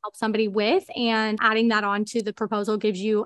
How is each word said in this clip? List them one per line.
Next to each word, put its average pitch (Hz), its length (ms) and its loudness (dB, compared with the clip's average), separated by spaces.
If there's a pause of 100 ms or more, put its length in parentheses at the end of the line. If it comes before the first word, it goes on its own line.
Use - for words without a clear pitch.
help 214 120 -10
somebody 220 320 0
with, 214 380 2 (100)
and 220 460 0
adding 226 280 4
that 214 140 2
on 202 220 0
to 226 160 -2
the 208 100 -6
proposal 214 460 -2
gives 196 240 -2
you 214 240 0